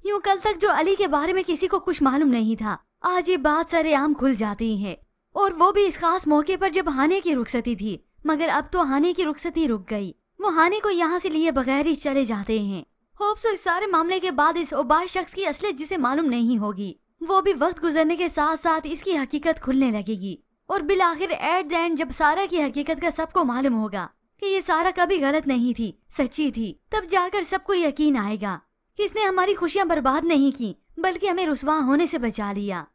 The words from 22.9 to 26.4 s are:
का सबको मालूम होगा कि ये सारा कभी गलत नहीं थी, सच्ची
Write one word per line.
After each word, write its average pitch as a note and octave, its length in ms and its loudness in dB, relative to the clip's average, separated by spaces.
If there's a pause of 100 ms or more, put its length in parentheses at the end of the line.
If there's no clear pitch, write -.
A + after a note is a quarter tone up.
का - 100 0
सबको D#4+ 340 0
मालूम B3+ 300 0
होगा G#3 360 -4 (300)
कि G4+ 60 -4
ये F#4+ 140 2
सारा E4+ 300 0
कभी F4+ 280 2
गलत C#4+ 280 0
नहीं B3 280 0
थी, A3+ 240 -6 (120)
सच्ची C#4+ 400 -2